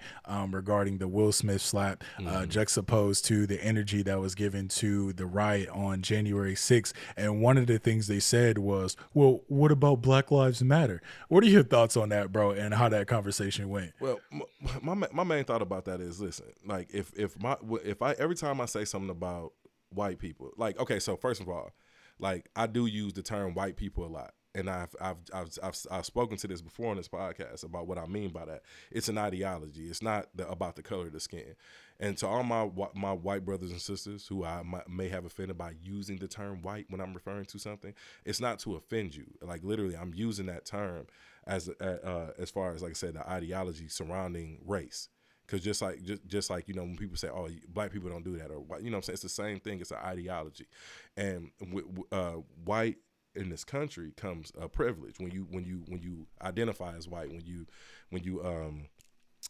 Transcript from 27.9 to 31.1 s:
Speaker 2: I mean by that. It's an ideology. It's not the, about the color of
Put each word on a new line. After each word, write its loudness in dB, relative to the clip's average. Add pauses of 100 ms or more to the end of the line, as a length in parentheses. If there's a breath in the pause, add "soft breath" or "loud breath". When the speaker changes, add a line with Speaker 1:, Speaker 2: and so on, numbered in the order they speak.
Speaker 2:
I -6
mean -6
by -10
that. -12 (280 loud breath)
It's -4
an -2
ideology. -4
It's -10
not -2
the, -6
about -6
the -14
color -6
of -10